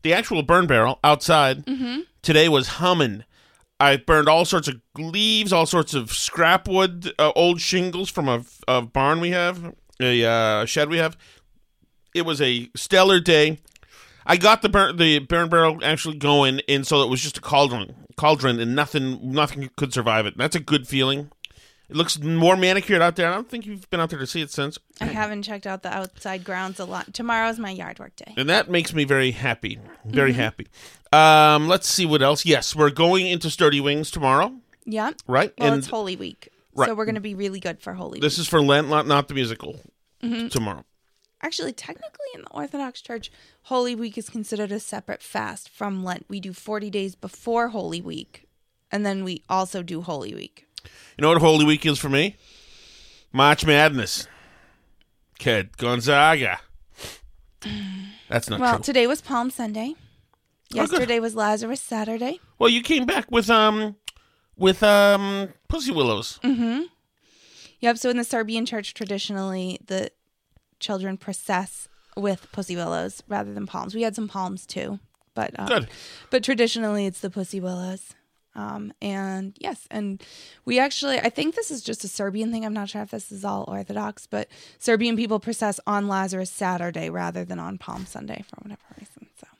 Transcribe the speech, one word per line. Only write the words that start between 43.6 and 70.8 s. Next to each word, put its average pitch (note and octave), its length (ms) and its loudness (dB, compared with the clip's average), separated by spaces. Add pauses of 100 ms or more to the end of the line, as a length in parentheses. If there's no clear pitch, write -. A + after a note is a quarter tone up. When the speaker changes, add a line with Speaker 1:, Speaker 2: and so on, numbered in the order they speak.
Speaker 2:
Holy B3 320 -2
Week A3+ 240 -8
is G#3+ 100 -12
considered G#3 440 -8
a G#3+ 80 -6
separate - 420 -12
fast - 480 -10
from G3 340 -8
Lent. F3+ 240 -10
We G3+ 120 -10
do F#3+ 120 -12
forty G#3 380 -8
days G3 240 -6
before A#3 540 -4
Holy F3 340 -8
Week, - 440 -14 (460)
and G3+ 140 -2
then G3 180 -4
we F#3 240 -8
also F#3+ 340 -4
do E3+ 200 -8
Holy F3 320 -8
Week. - 320 -18 (500)
Speaker 1:
You - 60 -2
know D3+ 80 6
what E3 100 6
Holy D#3 240 8
Week D3+ 220 4
is C#3+ 120 2
for D3 100 -4
me? D3+ 280 2 (960)
March C#3+ 320 6
Madness. D3 640 4 (1120)
Kid G#2 380 -2
Gonzaga. B2+ 840 2 (1700)
That's A#2 220 -4
not - 100 -4
Speaker 2:
Well, A#3+ 160 2
Speaker 1:
true. - 80 -8
Speaker 2:
today B3+ 220 2
was C#4 140 -2
Palm B3+ 300 -4
Sunday. A3+ 440 -8 (800)
Speaker 1:
Oh, A3 120 0
good. - 40 -8
Speaker 2:
Yesterday A#3+ 300 0
was A3+ 140 -6
Lazarus A3 480 -2
Saturday. A3+ 580 -6 (180)
Speaker 1:
Well, A#3 100 4
you A#3+ 140 2
came C4 240 0
back D4+ 240 -2
with, A3+ 200 2
um, G#3+ 460 4 (600)
with, F#3 260 2
um, G3+ 640 4 (200)
Pussy C#4 240 -4
Willows. A#2 520 -2
Speaker 2:
Mm-hmm. B3 380 -2 (1000)
Yep, A#3 180 0
so B3+ 120 -2
in B3 60 0
the A#3+ 80 -2
Serbian A3+ 420 -4
church, G#3 280 -8
traditionally, F#3+ 920 -6
the F#3+ 240 -6 (720)